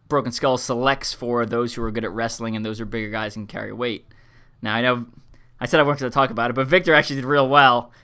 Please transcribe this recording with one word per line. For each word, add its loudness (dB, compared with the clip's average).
Broken -2
Skull 0
selects -2
for -2
those -2
who -8
are -2
good -4
at -6
wrestling -6
and -6
those -6
who -8
are -8
bigger -6
guys -6
and -12
carry -10
weight. -6
Now, -4
I 0
know 0
I -4
said 4
I 6
wasn't 0
gonna -4
talk 2
about -2
it, -4
but 0
Victor 4
actually 4
did -6
real 2
well 6